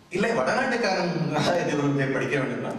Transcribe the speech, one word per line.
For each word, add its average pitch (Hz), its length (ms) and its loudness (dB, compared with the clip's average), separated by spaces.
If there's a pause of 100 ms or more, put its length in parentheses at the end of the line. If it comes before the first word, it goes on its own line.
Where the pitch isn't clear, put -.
இல்லை, 220 220 0
வடநாட்டுக்காரன் 214 800 0 (200)
நாலாயிரத்தி 156 340 2
இருபது 139 460 0
படிக்க 127 240 0
வேண்டும்னா 120 420 -4